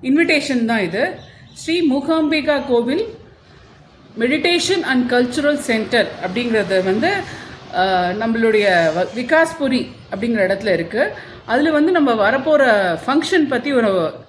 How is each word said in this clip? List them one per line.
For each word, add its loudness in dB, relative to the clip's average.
இன்விடேஷன் 0
தான் 0
இது. -2
ஸ்ரீ -2
மூகாம்பிகா 0
கோவில் 0
Meditation 0
and 0
Cultural 0
Center -2
அப்படிங்கிறது 0
வந்து, 0
ஆ, 0
நம்மளுடைய 2
வ-, 0
விகாஸ்புரி 0
அப்படிங்கிற -2
இடத்துல 0
இருக்கு. -2
அதுல 2
வந்து 2
நம்ம 2
வரப்போற 2
ஃபங்க்ஷன் 2
பத்தி -2
ஒரு 2